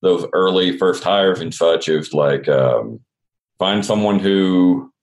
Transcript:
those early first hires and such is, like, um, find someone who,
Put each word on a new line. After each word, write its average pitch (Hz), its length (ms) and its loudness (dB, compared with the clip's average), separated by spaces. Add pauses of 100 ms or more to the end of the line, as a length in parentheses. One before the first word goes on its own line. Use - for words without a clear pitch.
those 87 300 0
early 92 460 0
first 92 240 0
hires 95 380 0
and 82 140 -10
such 82 340 0
is, 76 240 -2
like, 71 360 0
um, 62 520 0 (580)
find 98 260 -2
someone 104 340 0
who, 92 760 2 (100)